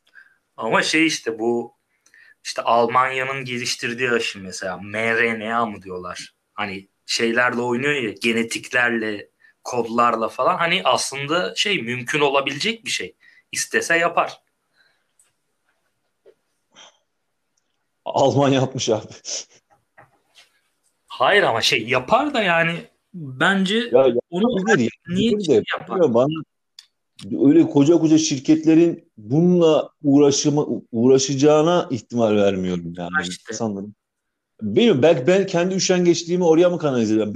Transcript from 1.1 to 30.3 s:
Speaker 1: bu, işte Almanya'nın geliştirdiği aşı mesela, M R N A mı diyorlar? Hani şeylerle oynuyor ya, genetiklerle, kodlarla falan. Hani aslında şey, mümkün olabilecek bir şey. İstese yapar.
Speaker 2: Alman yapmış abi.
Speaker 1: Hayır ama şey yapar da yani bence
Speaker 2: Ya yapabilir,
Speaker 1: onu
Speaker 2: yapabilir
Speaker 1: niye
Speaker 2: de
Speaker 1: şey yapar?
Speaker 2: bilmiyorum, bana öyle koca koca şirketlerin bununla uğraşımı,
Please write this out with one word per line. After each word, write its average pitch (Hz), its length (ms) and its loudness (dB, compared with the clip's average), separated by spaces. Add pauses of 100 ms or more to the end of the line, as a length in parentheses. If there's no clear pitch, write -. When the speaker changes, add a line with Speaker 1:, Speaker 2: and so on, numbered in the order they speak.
Speaker 1:
bu, 117 340 -2 (720)
işte - 180 -8
Almanya'nın 131 800 0
geliştirdiği 123 640 -6
aşı 117 320 -2
mesela, 92 340 -10
M 107 400 -4
R 117 220 0
N 110 160 -8
A 117 120 -2
mı 104 160 -12
diyorlar? 90 520 -14 (200)
Hani 98 340 -10 (180)
şeylerle 120 540 -2
oynuyor 123 340 -2
ya, 120 160 -4 (120)
genetiklerle, 113 1080 -4 (340)
kodlarla 113 640 -2
falan. 151 280 -2
Hani 175 280 -2
aslında 139 720 -2
şey, 196 260 -4
mümkün 123 380 -6
olabilecek 143 640 -2
bir - 60 -10
şey. - 260 -8 (360)
İstese - 460 -2
yapar. 170 420 -2 (3750)
Speaker 2:
Alman 135 440 2
yapmış 131 400 0
abi. 107 180 0 (2000)
Speaker 1:
Hayır 180 340 2
ama 120 180 0
şey 117 280 -2
yapar 220 460 0
da 233 80 0
yani 170 340 0 (380)
bence 180 600 0
Speaker 2:
Ya 233 80 0
yapabilir, 131 380 2 (100)
Speaker 1:
onu 196 280 0
Speaker 2:
yapabilir 185 400 0 (100)
Speaker 1:
niye 202 300 0
Speaker 2:
de 208 60 -6
Speaker 1:
şey 151 100 2
yapar? - 340 0
Speaker 2:
bilmiyorum, 160 260 0
bana - 1300 -2
öyle 156 220 6
koca 147 280 4
koca 156 200 4
şirketlerin 156 960 2
bununla 156 760 2 (120)
uğraşımı, 143 640 4 (260)